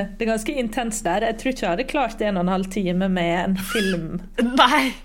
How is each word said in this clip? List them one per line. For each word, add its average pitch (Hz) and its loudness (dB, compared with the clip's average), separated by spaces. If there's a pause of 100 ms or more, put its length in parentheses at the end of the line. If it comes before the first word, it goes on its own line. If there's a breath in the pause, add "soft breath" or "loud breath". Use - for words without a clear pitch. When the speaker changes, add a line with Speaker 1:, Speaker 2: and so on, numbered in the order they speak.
Speaker 1:
Mm. - -12
Speaker 2:
det 226 0
er 220 2
ganske 220 -2
intenst 233 -2
der. 180 2
Jeg 226 0
tror 262 -2
ikke 262 -8
jeg 196 0
hadde 175 -2
klart 233 -2
en 208 0
og 175 2
en - 2
halv 190 0
time 185 0
med 175 2
en 190 2
film 180 -2
Speaker 1:
<laughs> 247 0
Nei. 269 4 (100)